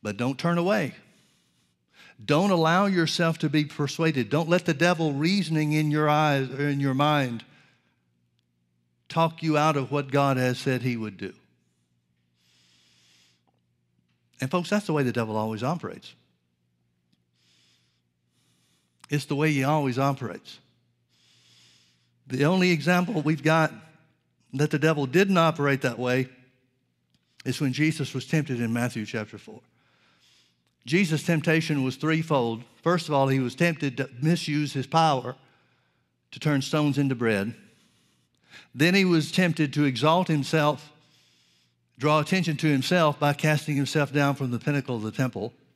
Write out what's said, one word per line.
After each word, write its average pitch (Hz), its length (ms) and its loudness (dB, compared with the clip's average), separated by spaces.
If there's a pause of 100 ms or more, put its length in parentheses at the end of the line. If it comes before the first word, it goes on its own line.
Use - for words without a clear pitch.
But 104 140 -6
don't 127 220 -4
turn 170 200 0
away. 175 360 -2 (1300)
Don't 165 260 2
allow 175 360 4
yourself 165 520 0
to 156 100 -2
be 151 160 0
persuaded. 143 680 -2
Don't 160 180 0
let 180 160 2
the 165 100 0
devil 165 380 0
reasoning 156 600 0
in 156 180 0
your 151 180 2
eyes 147 420 2
or 143 180 -4
in 143 120 -2
your 139 140 0
mind 135 500 0 (1600)
talk 165 340 0
you 156 140 2
out 151 200 4
of 127 140 -4
what 139 200 -4
God 139 260 4
has 127 220 0
said 127 240 -2
he 123 140 -2
would 107 200 -8
do. 95 160 -10 (3000)
And 131 100 -6
folks, 180 200 -2
that's 208 160 -2
the 165 60 -4
way 147 100 0
the 120 100 0
devil 110 240 -4
always 110 260 -4
operates. - 520 -8 (3000)
It's 143 140 -2
the 143 120 -4
way 156 160 2
he 135 120 2
always 139 340 2
operates. 131 600 -4 (1700)
The 131 180 -2
only 180 260 4
example 175 520 2
we've 151 200 -2
got 156 300 2 (800)
that 147 180 0
the 151 80 0
devil 147 280 2
didn't 185 320 2
operate 143 440 2
that 120 160 -2
way 127 300 0 (1160)
is 127 160 -4
when 135 120 0
Jesus 151 420 -2
was 131 120 -6
tempted 139 340 -2
in 117 120 -2
Matthew 117 340 -4
chapter 107 320 -10
four. 107 220 -20 (1300)
Jesus' 160 360 0
temptation 160 600 0
was 131 140 -2
threefold. 151 680 -2 (180)
First 170 260 0
of 151 60 -2
all, 135 140 4
he 135 120 2
was 123 140 -4
tempted 147 440 0
to 131 100 -4 (140)
misuse 151 500 0
his 131 140 -4
power 143 500 0 (960)
to - 100 -16
turn 147 220 2
stones 147 340 0
into 139 180 0
bread. 113 400 0 (1200)
Then 160 200 4
he 196 100 4
was 170 260 2
tempted 165 440 0
to 147 100 2
exalt 151 440 2
himself, 151 640 -2 (1080)
draw 151 220 2
attention 165 380 0
to 156 100 0
himself 147 500 2
by 147 160 2
casting 151 420 0
himself 139 380 -2
down 143 200 2
from 131 160 -6
the 120 80 -4
pinnacle 135 380 -4
of 107 60 -6
the 107 100 -6
temple. 117 400 -4 (240)